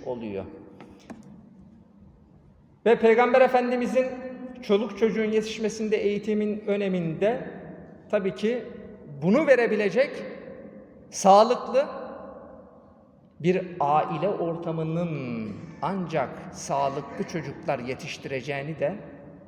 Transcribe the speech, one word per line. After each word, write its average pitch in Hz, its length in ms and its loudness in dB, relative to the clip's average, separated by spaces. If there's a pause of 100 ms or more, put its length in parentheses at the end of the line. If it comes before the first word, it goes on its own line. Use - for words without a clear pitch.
oluyor. 110 380 -6 (2500)
Ve 226 120 6
Peygamber 240 420 6
Efendimizin 247 680 2 (560)
çoluk 214 360 0
çocuğun 220 260 2
yetişmesinde, 214 720 -2
eğitimin 208 720 0
öneminde 196 840 0 (600)
tabii 196 240 0
ki 233 280 -2 (600)
bunu 240 240 4
verebilecek 226 640 4 (1000)
sağlıklı 226 760 6 (1500)
bir 180 260 2 (140)
aile 151 480 2
ortamının 160 1200 -2 (340)
ancak 156 460 -2 (240)
sağlıklı 139 800 -4
çocuklar 143 460 -6
yetiştireceğini 139 1000 -8
de 151 140 0 (540)